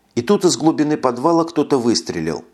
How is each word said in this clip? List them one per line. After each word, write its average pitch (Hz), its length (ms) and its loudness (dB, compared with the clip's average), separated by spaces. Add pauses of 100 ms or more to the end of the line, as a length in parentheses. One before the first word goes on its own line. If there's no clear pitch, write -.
(140)
и 120 80 -4
тут 202 220 0
из 170 120 2
глубины 151 400 0
подвала 147 480 0
кто-то 147 340 0
выстрелил. 87 760 -2